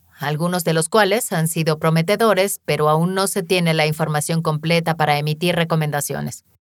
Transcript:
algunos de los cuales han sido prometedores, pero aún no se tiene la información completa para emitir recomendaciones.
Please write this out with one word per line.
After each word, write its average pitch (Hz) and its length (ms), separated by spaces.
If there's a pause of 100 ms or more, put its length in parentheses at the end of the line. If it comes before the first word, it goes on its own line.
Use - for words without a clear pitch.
(180)
algunos 165 460
de 165 100
los 160 140
cuales 214 440
han 160 160
sido 156 320
prometedores, 190 840
pero 151 260
aún 170 240
no 190 140
se 196 160
tiene 170 300
la 156 140
información 156 540
completa 165 540
para 151 220
emitir 151 380
recomendaciones. 147 880 (220)